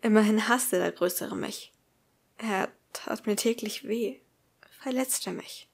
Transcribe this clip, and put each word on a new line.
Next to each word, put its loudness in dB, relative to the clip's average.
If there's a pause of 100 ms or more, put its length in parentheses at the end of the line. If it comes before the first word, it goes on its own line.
Immerhin 6
hasste 2
der 0
Größere -2
mich. -8 (680)
Er -2 (240)
tat -6
mir 2
täglich -2
weh, -2 (600)
verletzte -2
mich. -12